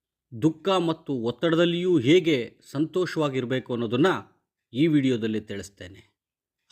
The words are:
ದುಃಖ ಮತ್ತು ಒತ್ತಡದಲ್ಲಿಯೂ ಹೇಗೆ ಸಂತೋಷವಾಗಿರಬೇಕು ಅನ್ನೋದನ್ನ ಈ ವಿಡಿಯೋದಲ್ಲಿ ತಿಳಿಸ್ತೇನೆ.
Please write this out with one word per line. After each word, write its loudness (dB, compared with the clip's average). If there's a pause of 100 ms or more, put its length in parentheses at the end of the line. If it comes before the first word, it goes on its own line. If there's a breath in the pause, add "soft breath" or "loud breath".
(420)
ದುಃಖ 0
ಮತ್ತು -2
ಒತ್ತಡದಲ್ಲಿಯೂ 0
ಹೇಗೆ 2 (120)
ಸಂತೋಷವಾಗಿರಬೇಕು -2
ಅನ್ನೋದನ್ನ 0 (680)
ಈ 2
ವಿಡಿಯೋದಲ್ಲಿ 0
ತಿಳಿಸ್ತೇನೆ. -16 (500)